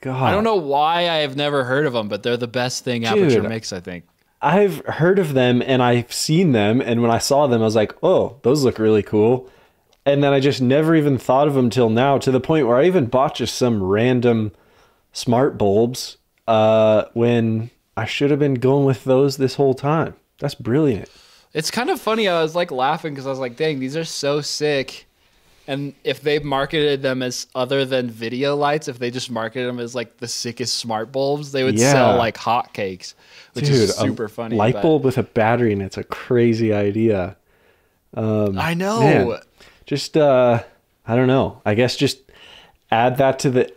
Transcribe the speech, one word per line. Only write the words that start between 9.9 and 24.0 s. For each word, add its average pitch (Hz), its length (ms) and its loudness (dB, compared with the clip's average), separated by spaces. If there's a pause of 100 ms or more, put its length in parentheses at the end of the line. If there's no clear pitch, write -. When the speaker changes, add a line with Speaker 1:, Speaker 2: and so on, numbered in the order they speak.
Speaker 1:
And 143 180 2
then 139 120 4
I 139 60 4
just 135 200 2
never 147 340 2
even 147 220 2
thought 135 320 2
of 143 80 0
'em 123 140 2
till 120 180 2
now, 127 300 2
to - 120 -2
the 131 100 2
point 156 260 0
where 117 100 2
I 139 80 4
even 180 220 2
bought 131 300 0
just 117 200 -6
some 117 260 0
random 113 720 2 (600)
smart 127 420 0
bulbs, 110 600 0 (280)
uh, 110 580 4 (100)
when 117 560 0 (260)
I 113 80 -6
should 143 260 -2
have 147 100 2
been 143 160 2
going 135 280 2
with 135 200 0
those 135 340 2
this 131 160 -2
whole 139 200 2
time. 143 380 -2 (280)
That's 143 140 -6
brilliant. 120 540 -2 (460)
Speaker 2:
It's 160 160 -6
kind 254 180 -4
of 349 140 -2
funny. 220 260 -2
I 170 140 0
was, 156 120 -2
like, 175 160 -2
laughing 143 460 -4
'cause 135 100 -10
I 139 40 -6
was 131 80 -6
like, 123 180 -8
"Dang, 156 240 -4
these 131 160 -6
are 165 80 -6